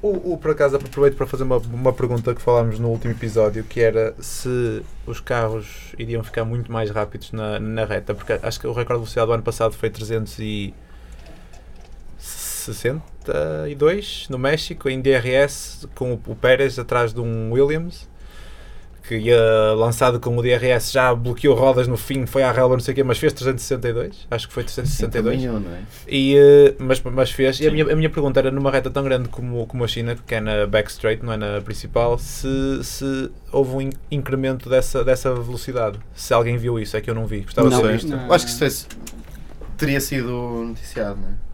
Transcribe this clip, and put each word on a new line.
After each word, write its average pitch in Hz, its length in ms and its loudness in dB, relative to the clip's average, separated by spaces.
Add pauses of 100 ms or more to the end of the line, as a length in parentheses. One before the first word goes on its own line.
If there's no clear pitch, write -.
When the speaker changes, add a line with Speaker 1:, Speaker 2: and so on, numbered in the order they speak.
Speaker 1:
O, 180 340 -2
o, 135 40 -8
por 156 140 -2
acaso, 143 240 2
aproveito 139 400 2
para 135 100 -2
fazer 131 160 -4
uma, 127 140 2
uma 120 360 0
pergunta 120 400 -2
que 120 80 -4
falámos 117 380 2
no 117 120 0
último 117 220 -2
episódio, 110 520 0
que 120 160 -4
era 110 400 4
se 123 600 -4 (240)
os 113 140 -8
carros 113 800 -4
iriam 113 240 -4
ficar 113 220 -4
muito 113 260 -4
mais 113 180 -2
rápidos 104 440 -6
na, 107 260 -4
na 110 260 -2
reta, 101 300 -4
porque 107 260 -2
acho - 200 -6
que - 80 -8
o - 40 -2
recorde 120 280 -2
de 113 60 -8
velocidade 117 200 0
do 113 60 2
ano 113 100 0
passado 110 320 0
foi 113 160 -4
trezentos 110 480 -6
e 104 340 -6 (1500)
sessenta - 1500 -6
e 147 60 -8
dois 170 560 0
no 131 80 -6
México, 147 500 -2
em 131 120 -4
D 131 100 2
R 127 240 4
S, - 600 0
com 127 180 -2
o, 113 140 -8
o 113 80 -8
Pérez 131 420 4
atrás 120 340 0
de 120 80 -6
um 113 320 -4
Williams, 156 560 0 (1000)
que 117 80 -4
ia 110 600 6
lançado 120 440 2
com 120 160 -2
o 120 60 0
D 123 80 2
R 123 180 2
S, 123 240 2
já 127 200 4
bloqueou 120 440 2
rodas 127 320 4
no 123 80 -2
fim, 135 280 -4
foi 135 200 0
à 127 80 2
relva, 127 240 4
não 120 40 0
sei 131 120 -4
o - 20 -2
quê, 135 80 2
mas 123 160 2
fez 151 140 2
trezentos 131 320 -2
e - 20 -10
sessenta 120 220 -2
e 117 40 0
dois, 127 380 -6
acho 113 160 -4
que - 80 -20
foi 123 80 -4
trezentos - 300 -4
e - 20 -2
sessenta - 240 -2
e 110 40 0
dois. 123 180 0
Speaker 2:
Sim, 127 80 -4
também 107 160 -4
eu, 90 60 -8
não 85 60 -10
é? 92 40 -12 (260)
Speaker 1:
E, 139 300 4
eh, 143 420 12
mas, 131 240 0
mas 127 300 2
fez, 131 260 2
e 151 80 2
a 151 40 6
Speaker 3:
Sim. 151 40 -2
Speaker 1:
minha, 151 180 2
a 151 40 2
minha 156 140 4
pergunta 139 280 2
era, 131 140 2
numa 139 180 0
reta 127 220 2
tão 139 100 -2
grande 127 260 0
como, 120 380 -6
como 120 160 -4
a 117 60 -2
China, 117 360 -4
que 117 120 -4
é 110 40 -2
na 107 280 0
backstraight, 110 560 0
não 113 80 -4
é 110 40 -2
na 104 260 -2
principal, 117 540 0
se, - 320 -6 (360)
se 135 440 -4 (220)
houve 131 240 0
um 135 60 -2
in-, 135 100 -4 (180)
incremento 131 640 -2
dessa, 127 340 4
dessa 127 300 2
velocidade, 117 640 -4 (160)
se - 180 -4
alguém 120 240 4
viu 117 220 -2
isso, 107 180 -6
é 110 40 0
que 120 100 -6
eu 113 40 -2
não 113 120 -4
vi, 107 140 -4
gostava 127 280 4
de 127 60 6
Speaker 3:
Não. 117 80 4
Speaker 1:
saber 110 140 4
isto. 113 120 -4
Speaker 4:
Não. 135 180 -4
Speaker 2:
Eu - 60 4
acho - 140 4
que - 60 -6
isso - 120 0
é, - 320 -4 (800)
teria 139 240 0
sido 131 300 -4 (380)
noticiado, 107 520 -8
não 101 80 0
é? 101 40 0 (220)